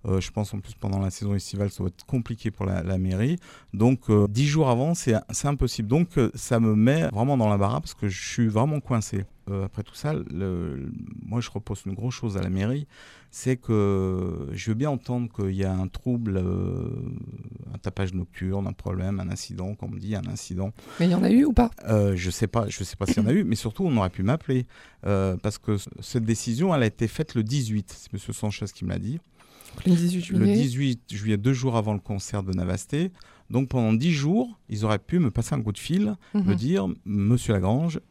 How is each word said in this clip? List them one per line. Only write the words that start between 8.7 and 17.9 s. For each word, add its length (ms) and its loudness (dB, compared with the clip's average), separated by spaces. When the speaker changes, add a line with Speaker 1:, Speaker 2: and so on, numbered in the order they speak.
Speaker 1:
coincé. 440 -2
Euh, 160 -2
après 200 -8
tout 100 -16
ça, 180 -4
le, 760 -4
moi, 160 -2
je 100 -8
repose 360 -8
une 80 -4
grosse 200 -4
chose 220 -4
à 60 -2
la 80 -2
mairie, 360 -2
c'est 260 -2
que 960 0
je 180 -6
veux 40 2
bien 160 0
entendre 420 -4
qu'il 220 -2
y 100 0
a 80 0
un 160 0
trouble, 480 -2
euh, 520 -2
un 60 -10
tapage 360 -4